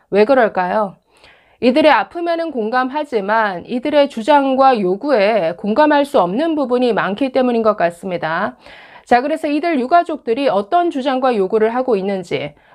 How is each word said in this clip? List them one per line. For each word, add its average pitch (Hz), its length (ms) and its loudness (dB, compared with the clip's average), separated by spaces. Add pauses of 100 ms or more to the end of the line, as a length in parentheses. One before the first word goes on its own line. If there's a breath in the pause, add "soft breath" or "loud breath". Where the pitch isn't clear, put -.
(120)
왜 202 120 4
그럴까요? 208 720 0 (680 soft breath)
이들의 285 300 4
아픔에는 330 600 -2
공감하지만 226 1120 -2
이들의 285 420 0
주장과 269 720 2
요구에 202 760 0
공감할 285 480 2
수 269 160 0
없는 262 340 -2
부분이 247 380 0
많기 196 400 -2
때문인 247 300 0
것 214 120 2
같습니다. 175 800 -4 (500 loud breath)
자, 247 160 2
그래서 311 280 -4
이들 302 300 -2
유가족들이 277 680 0
어떤 226 420 0
주장과 262 460 -2
요구를 220 400 0
하고 254 220 0
있는지, 180 560 -6 (220 soft breath)